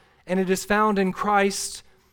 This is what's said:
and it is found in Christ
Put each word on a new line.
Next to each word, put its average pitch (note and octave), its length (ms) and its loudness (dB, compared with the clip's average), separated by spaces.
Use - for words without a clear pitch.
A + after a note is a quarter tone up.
and F#3 140 0
it F#3 100 0
is F#3 140 -2
found G#3 340 2
in F#3+ 140 2
Christ G3+ 720 -2